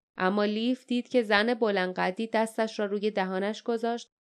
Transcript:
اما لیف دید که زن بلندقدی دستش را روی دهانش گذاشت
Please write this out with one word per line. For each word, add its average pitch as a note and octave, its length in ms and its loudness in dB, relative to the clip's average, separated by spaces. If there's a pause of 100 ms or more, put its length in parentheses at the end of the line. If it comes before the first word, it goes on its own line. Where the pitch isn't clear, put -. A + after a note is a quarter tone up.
(180)
اما G3 280 2
لیف A3+ 420 0
دید A#3+ 220 -2
که B3 140 2
زن G#3+ 320 2
بلندقدی F#3 720 0
دستش A3 520 0
را G#3 80 0
روی G3+ 240 -2
دهانش G3 520 -2
گذاشت A#3 480 -4 (100)